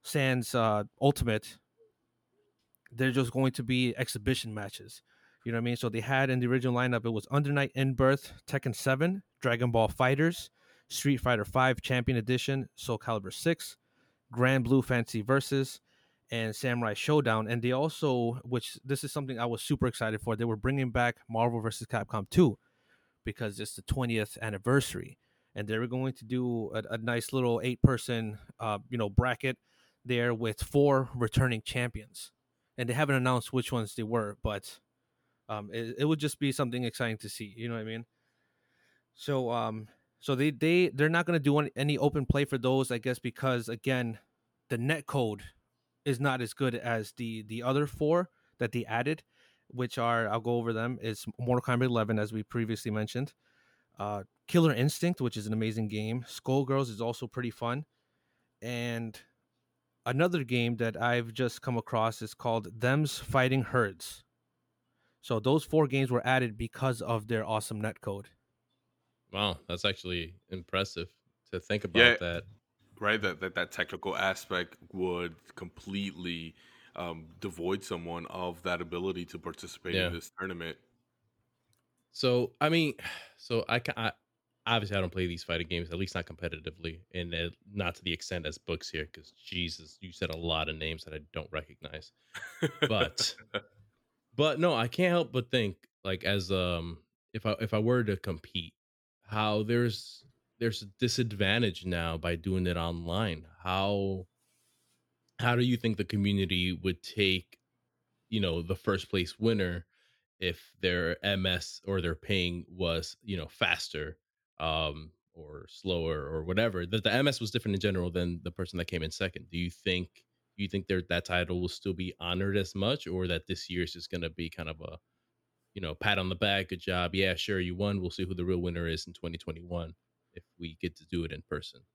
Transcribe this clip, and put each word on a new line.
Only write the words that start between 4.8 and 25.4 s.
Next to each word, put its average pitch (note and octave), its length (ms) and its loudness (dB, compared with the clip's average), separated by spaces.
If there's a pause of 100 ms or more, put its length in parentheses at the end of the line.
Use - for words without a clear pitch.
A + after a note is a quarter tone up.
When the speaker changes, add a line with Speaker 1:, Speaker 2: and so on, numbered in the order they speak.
Speaker 1:
You A#2 80 -4
know A#2 60 0
what A#2 60 0
I - 20 0
mean? A#2+ 120 2
So B2 120 -2
they A2 120 -2
had C3+ 280 2
in B2+ 100 2
the B2 80 2
original B2 280 2
lineup, B2 300 2
it A#2 40 0
was A2 220 -4
Under C#3+ 200 2
Night C#3 240 2
In-Birth, C3+ 580 2 (140)
Tekken C3 280 -2
seven, E3 480 0 (180)
Dragon A#2+ 300 2
Ball A2+ 180 6
FighterZ, C#3 600 2 (400)
Street C#3 280 2
Fighter A2+ 280 2
five C3 360 4
Champion B2+ 360 2
Edition, B2+ 580 0
Soul A2+ 240 -4
Calibur G2+ 340 -4
six, - 440 -2 (540)
Grand B2+ 340 4
Blue C3 180 6
Fantasy A#2+ 380 0
Versus, C3+ 600 0 (500)
and A2+ 240 -2
Samurai A#2+ 380 0
Showdown. A#2 540 4
And A#2 140 0
they B2 100 2
also, B2+ 720 2
which A#2+ 400 -4
this C3+ 200 -2
is C#3+ 80 -6
something C3 280 -6
I A#2 60 0
was A#2 160 -2
super C3+ 260 2
excited A2 340 0
for, A2+ 140 0
they A2+ 100 0
were A#2 100 2
bringing C3 360 0
back A#2+ 280 2 (100)
Marvel A#2 320 2
versus A2+ 260 -4
Capcom G#2 420 -4
two, D#3 280 6 (680)
because G#2 340 -6
it's A2 160 -8
the - 80 -14
twentieth A#2 580 0
anniversary. A2 800 0 (360)